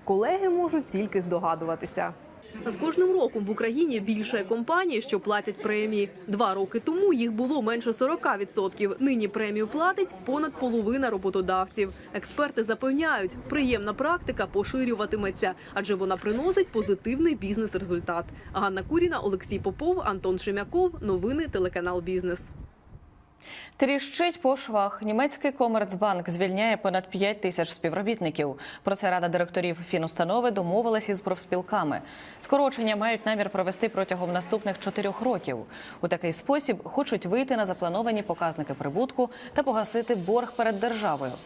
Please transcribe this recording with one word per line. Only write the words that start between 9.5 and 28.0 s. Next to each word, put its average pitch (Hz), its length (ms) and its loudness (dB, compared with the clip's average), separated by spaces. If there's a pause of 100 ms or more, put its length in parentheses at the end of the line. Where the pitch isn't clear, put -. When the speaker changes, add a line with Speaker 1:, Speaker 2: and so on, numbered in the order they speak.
Speaker 1:
платить 370 460 0 (100)
понад 294 280 0
половина 240 580 0
роботодавців. 190 840 0 (200)
Експерти 262 520 -2
запевняють, 254 720 0 (120)
приємна 226 460 0
практика 269 520 0
поширюватиметься, 202 1080 0 (200)
адже 202 200 0
вона 190 220 0
приносить 320 520 2
позитивний 226 680 2
бізнес-результат. 185 880 -2 (280)
Ганна 190 300 0
Куріна, 330 360 2
Олексій 196 400 -2
Попов, 311 420 0
Антон 185 380 0
Шемяков. 208 640 0
Новини 220 460 0
телеканал 180 540 0
Бізнес. 180 400 -2 (1400)
Speaker 2:
Тріщить 277 640 0
по 269 160 4
швах. 208 460 0
Німецький 269 500 2
Комерцбанк 202 800 2
звільняє 190 460 2
понад 185 340 0
п'ять 202 300 0
тисяч 175 320 0
співробітників. 165 840 0 (280)